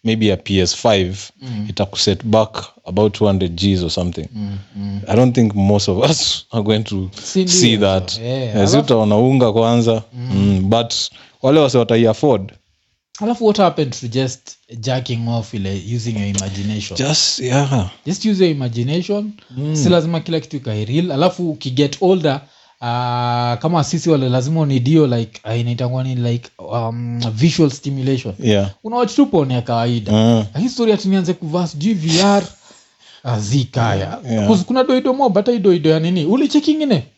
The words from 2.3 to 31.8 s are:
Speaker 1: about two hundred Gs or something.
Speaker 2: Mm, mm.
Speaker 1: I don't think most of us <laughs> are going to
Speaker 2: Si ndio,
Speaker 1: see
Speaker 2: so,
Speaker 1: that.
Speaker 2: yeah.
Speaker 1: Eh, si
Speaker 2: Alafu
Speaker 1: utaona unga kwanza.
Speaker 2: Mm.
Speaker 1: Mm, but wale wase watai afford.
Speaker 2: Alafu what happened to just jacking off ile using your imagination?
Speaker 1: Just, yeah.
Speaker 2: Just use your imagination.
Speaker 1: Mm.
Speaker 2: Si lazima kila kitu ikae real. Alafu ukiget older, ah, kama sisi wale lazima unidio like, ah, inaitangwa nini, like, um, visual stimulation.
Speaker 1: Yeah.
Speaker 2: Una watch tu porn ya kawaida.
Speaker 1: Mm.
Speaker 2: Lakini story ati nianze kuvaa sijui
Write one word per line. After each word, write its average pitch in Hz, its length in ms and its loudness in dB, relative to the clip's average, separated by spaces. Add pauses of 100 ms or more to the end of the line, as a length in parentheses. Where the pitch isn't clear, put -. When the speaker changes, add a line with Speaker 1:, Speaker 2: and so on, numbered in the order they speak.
Speaker 1:
about 104 280 0
two 107 140 0
hundred 92 280 0
Gs 92 280 2
or 82 60 -4
something. 87 360 -4 (100)
Speaker 2:
Mm, 104 220 -8 (180)
mm. 101 320 -8
Speaker 1:
I 110 80 0
don't 123 200 4
think 110 200 4
most 101 340 2
of 113 200 2
us - 360 -2
<laughs> - 60 -18
are 113 120 -2
going 107 200 2
to 95 260 -6 (140)
Speaker 2:
Si - 180 -2
ndio, 180 120 0
Speaker 1:
see 120 220 4
Speaker 2:
so, 104 60 0
Speaker 1:
that. 95 420 0
Speaker 2:
yeah. 131 200 -6
Speaker 1:
Eh, 113 100 -6
si 107 40 0
Speaker 2:
Alafu 104 220 4
Speaker 1:
utaona 110 380 2
unga 123 360 4
kwanza. 113 500 2 (100)
Speaker 2:
Mm. 123 200 -12
Speaker 1:
Mm, 98 360 2
but 117 240 0 (480)
wale 143 180 4
wase 127 180 4
watai 117 300 4
afford. 107 440 0 (680)
Speaker 2:
Alafu 226 240 -2
what 208 120 2
happened 160 440 0
to 123 60 -8
just 127 320 -4 (400)
jacking 123 480 -4
off 117 260 -4
ile 98 280 -4 (140)
using 117 200 -4
your 101 120 -4
imagination? 98 720 -6
Speaker 1:
Just, 147 420 -2
yeah. 127 500 0 (160)
Speaker 2:
Just 185 200 -6
use 196 180 2
your 170 120 2
imagination. 151 760 -4 (260)
Speaker 1:
Mm. 151 180 -4
Speaker 2:
Si 151 140 2
lazima 170 300 2
kila 165 200 -4
kitu - 180 -10
ikae 107 280 -4
real. 160 260 -2
Alafu 170 400 0
ukiget 139 500 -2
older, 160 400 2 (400)
ah, 120 800 -2
kama 160 220 0
sisi 165 260 -2
wale 135 200 2
lazima 135 320 0
unidio 139 460 4
like, 117 360 -2
ah, 110 120 -4
inaitangwa 123 480 -2
nini, 123 280 -2
like, 120 180 -6 (100)
um, 120 640 -6 (120)
visual 151 380 2
stimulation. 131 640 -4 (100)
Speaker 1:
Yeah. 101 260 2 (140)
Speaker 2:
Una 220 140 -6
watch 233 180 -2
tu 285 100 4
porn 147 260 0
ya 123 100 0
kawaida. 117 500 -2
Speaker 1:
Mm. 110 420 4
Speaker 2:
Lakini 202 180 -2
story 226 220 0
ati 190 140 -2
nianze 185 260 0
kuvaa 175 340 -4
sijui 160 260 -2